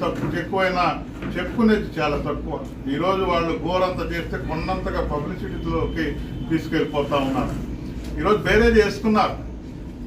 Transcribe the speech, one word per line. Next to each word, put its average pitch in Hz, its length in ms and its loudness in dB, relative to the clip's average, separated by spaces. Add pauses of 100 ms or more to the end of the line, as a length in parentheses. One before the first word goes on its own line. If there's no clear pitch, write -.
తక్కువ, 160 260 -2 (120)
ఎక్కువైనా 185 440 2 (520)
చెప్పుకునేది 214 600 4
చాలా 147 300 2
తక్కువ. 147 260 -4 (400)
ఈరోజు 185 380 2
వాళ్ళు 165 200 2 (140)
గోరంత 185 340 2 (140)
చేస్తే 170 240 -4 (140)
కొండంతగా 180 500 -2 (120)
పబ్లిసిటీలోకి 160 920 -2 (460)
తీసుకెళ్ళిపోతా 147 640 0 (120)
ఉన్నారు. 135 260 -2 (680)
ఈరోజు 202 260 4
బేరే 220 240 6 (100)
చేసుకున్నారు. 208 560 2 (720)